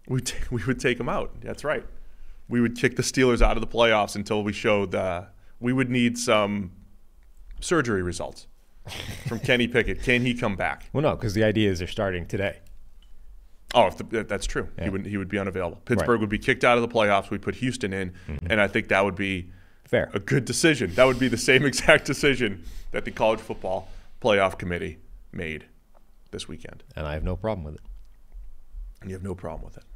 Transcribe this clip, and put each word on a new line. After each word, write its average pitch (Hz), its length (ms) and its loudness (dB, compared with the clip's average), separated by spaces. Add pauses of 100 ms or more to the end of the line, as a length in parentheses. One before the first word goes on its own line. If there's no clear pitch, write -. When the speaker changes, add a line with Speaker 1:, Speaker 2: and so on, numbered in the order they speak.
Speaker 1:
We 131 140 -2
ta-, - 300 -4
we 117 140 -2
would 131 160 0
take 123 200 0
'em 131 80 -4
out. - 320 -6
That's 110 240 -10
right. 143 200 -2 (640)
We 120 120 2
would 120 160 2
kick - 200 2
the 127 60 0
Steelers 127 380 4
out 110 160 8
of 110 60 -2
the 113 40 -2
playoffs 110 480 4
until 104 300 0
we 104 80 0
showed, 101 420 2
uh, 92 300 -2 (360)
we 123 120 0
would 131 180 2
need 120 280 2
some 104 540 2 (880)
surgery 120 420 2
results 82 440 -6 (800)
from 113 120 -4
Speaker 2:
<laughs> - 20 -8
Speaker 1:
Kenny 120 280 2
Pickett. 117 340 0
Can 123 240 2
he 120 80 2
come 110 220 -2
back? 82 360 -4
Speaker 2:
Well, 135 100 0
no, 113 140 2
'cause 98 180 -4
the 107 100 4
idea 107 260 4
is 90 80 -2
they're 87 100 -4
starting 95 380 -2
today. 98 320 -4 (1120)
Speaker 1:
Oh, 117 140 6
if - 120 -4
the, - 60 -10
that, 104 240 -6
that's 98 180 -4
true. - 220 -4 (100)
He - 80 -4
Speaker 2:
Yeah. - 40 0
Speaker 1:
would, 95 160 -4
he 101 100 -4
would 95 120 -4
be 101 100 -2
unavailable. 92 380 -4
Speaker 2:
Right. - 80 -20
Speaker 1:
Pittsburgh 113 360 2
would 107 100 0
be 104 100 0
kicked 127 240 0
out 123 120 6
of 117 60 2
the 117 100 -2
playoffs. 101 380 2
We'd 101 120 -4
put 95 140 -6
Houston 120 360 -4
in, 92 200 -4 (160)
Speaker 2:
Mm-hmm. 76 220 -8
Speaker 1:
and 110 100 4
I 101 60 6
think 104 220 -2
that 98 160 6
would 98 100 0
be 95 380 -4 (320)
Speaker 2:
Fair. 107 280 0
Speaker 1:
a 104 60 -4
good 131 260 0
decision. 120 520 2
That 127 80 8
would 131 160 4
be 131 80 4
the 113 80 0
same 131 280 6
<laughs> - 20 2
exact 147 380 6
decision 127 600 0 (260)
that 113 140 -4
the 120 80 -8
College 113 260 2
Football 95 500 -6 (320)
Playoff 98 380 4
Committee 87 400 -6 (320)
made 80 360 -8 (640)
this - 160 -12
weekend. - 340 -14 (140)
Speaker 2:
And 78 100 -6
I 73 80 -4
have 78 80 -4
no 90 140 -2
problem 98 280 -6
with 76 120 -10
it. - 40 -18 (1200)
Speaker 1:
And 98 80 -12
you 95 40 -8
have 90 80 -10
no 92 140 -8
problem 80 280 -10
with - 120 -16
it? - 80 -20 (120)